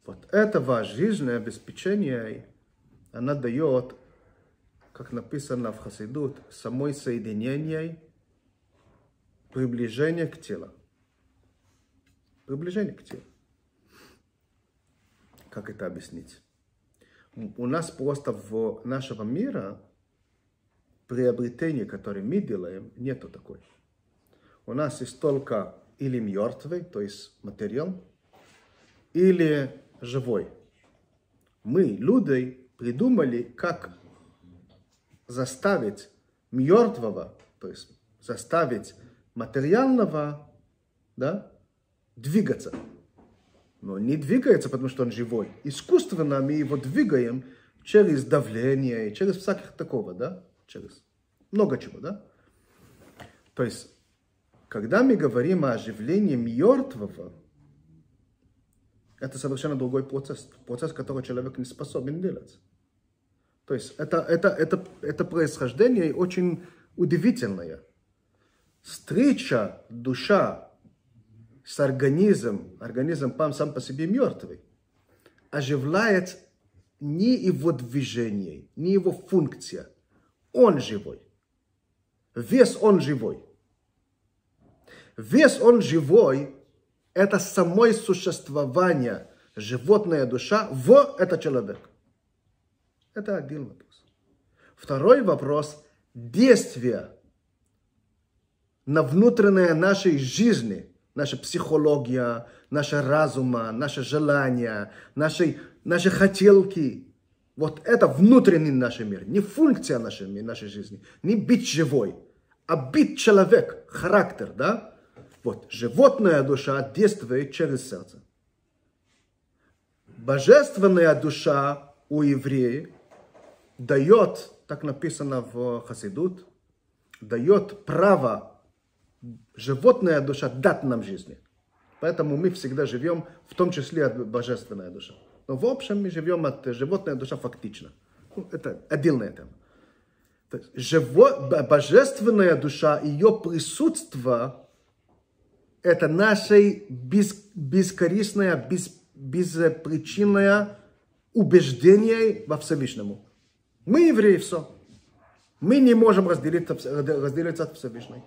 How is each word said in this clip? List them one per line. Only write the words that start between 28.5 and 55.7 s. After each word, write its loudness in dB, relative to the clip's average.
или 2
живой. -4
Мы, 0
люди, -2
придумали, 0
как -10
заставить -4
мертвого, 0
то -16
есть -20
заставить -4
материального, 0
да, -6
двигаться. -4
Но -12
он -6
не -2
двигается, 0
потому -6
что -6
он -4
живой. -6
Искусственно -2
мы -2
его -4
двигаем -2
через 4
давление, -2
через -2
всяких -8
такого, -8
да, -10
через -20
много 0
чего, -16
да. -12
То -4
есть, -10
когда 0
мы 4
говорим 0
о 0